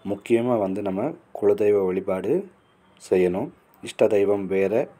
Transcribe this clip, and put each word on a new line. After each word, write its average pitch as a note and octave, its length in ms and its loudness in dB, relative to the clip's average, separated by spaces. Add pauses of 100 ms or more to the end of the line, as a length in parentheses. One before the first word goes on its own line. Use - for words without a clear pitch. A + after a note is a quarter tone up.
முக்கியமா A#2 500 0
வந்து G2 240 -2
நம்ம G2+ 320 -4 (280)
குலதெய்வ G#2 440 4
வழிபாடு F#2+ 640 -2 (600)
செய்யணும். F#2 400 0 (320)
இஷ்ட A2+ 240 0
தெய்வம் G2+ 400 2
வேற G2 420 0 (120)